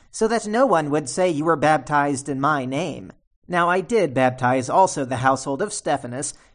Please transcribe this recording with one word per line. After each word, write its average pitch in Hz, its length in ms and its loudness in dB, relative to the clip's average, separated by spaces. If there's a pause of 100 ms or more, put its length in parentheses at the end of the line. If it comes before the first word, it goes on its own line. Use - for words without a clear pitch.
(100)
so - 160 0
that 220 220 -2
no 233 180 2
one 160 240 2
would 147 180 0
say 185 220 0
you 151 140 -2
were 165 120 2
baptized 143 720 0
in 135 120 -4
my 143 240 0
name. 131 480 -6 (340)
Now 175 220 0
I 180 120 2
did 180 320 0
baptize 127 560 0
also 175 360 2
the 123 140 -4
household 135 440 0
of 208 100 -4
Stephanas. 135 640 -4 (200)